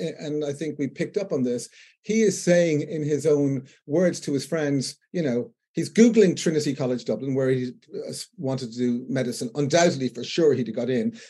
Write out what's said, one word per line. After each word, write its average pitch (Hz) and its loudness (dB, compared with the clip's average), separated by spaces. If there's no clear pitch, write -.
and 151 -6
I 143 -4
think 147 -8
we 139 -2
picked 143 -6
up 190 -6
on 135 0
this, 123 -2
he 220 2
is 202 2
saying 170 2
in 151 -6
his 143 0
own 143 2
words 170 0
to 151 -6
his 139 -2
friends, 143 -2
you 180 -2
know, 123 -2
he's - -6
Googling 214 6
Trinity 156 0
College 127 -2
Dublin, 131 -4
where 131 2
he, 127 0
uh, - -10
wanted 131 -6
to 117 -14
do 123 0
medicine. 127 -4
Undoubtedly, 147 2
for 120 -8
sure, 151 4
he'd 123 -2
have 110 -6
got 120 -4
in. 117 -2